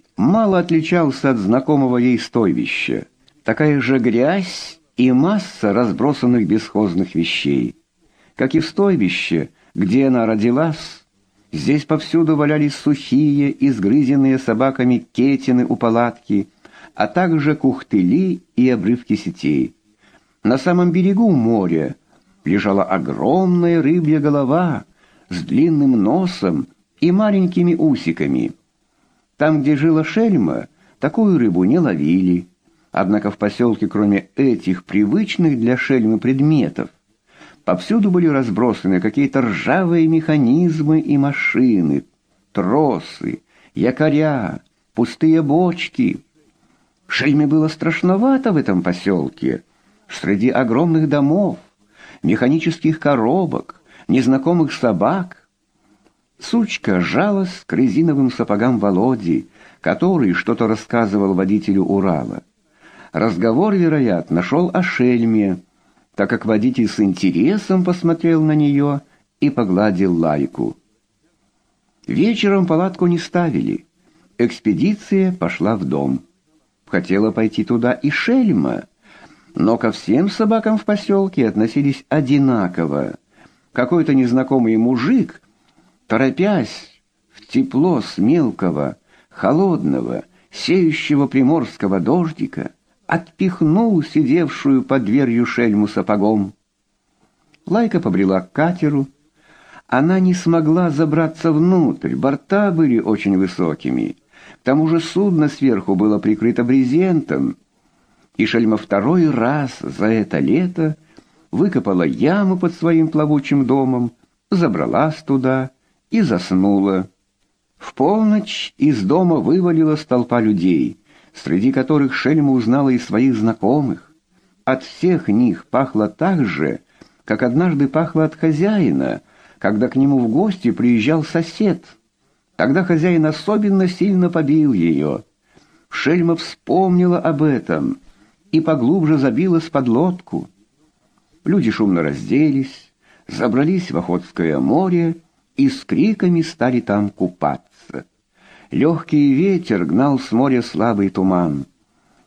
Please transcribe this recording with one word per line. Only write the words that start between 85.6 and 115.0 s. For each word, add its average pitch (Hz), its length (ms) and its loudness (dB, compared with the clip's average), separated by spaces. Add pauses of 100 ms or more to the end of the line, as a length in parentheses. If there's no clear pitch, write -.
торопясь 135 920 -2 (300)
в - 160 -20
тепло 135 560 0
с - 160 -12
мелкого, 95 800 0 (320)
холодного, 95 920 0 (260)
сеющего 156 760 0
приморского 127 760 0
дождика, 156 720 -4 (340)
отпихнул 180 960 0
сидевшую 139 800 0
под 135 220 -2
дверью 117 420 0
Шельму 104 420 0
сапогом. 104 640 0 (1120)
Лайка 196 360 0
побрела 95 400 0
к - 120 -16
катеру. 151 540 0 (800)
Она 160 340 2
не 185 140 4
смогла 165 560 2
забраться 156 640 0
внутрь, 165 640 2
борта 196 560 0
были 147 260 2
очень 101 400 0
высокими. 76 800 -2 (440)
К - 40 -20
тому 156 240 2
же 165 120 2
судно 170 480 0
сверху 107 460 0
было 104 240 2
прикрыто 110 460 0
брезентом, 131 920 0 (800)
и 110 100 0
Шельма 110 300 0
второй 147 540 0
раз 127 500 -2
за - 260 -4
это 107 340 0
лето 160 560 -2 (540)
выкопала 107 520 0
яму 180 560 0
под 175 160 -2
своим 160 340 2
плавучим 147 560 0
домом, 127 480 0 (380)
забралась 123 720 0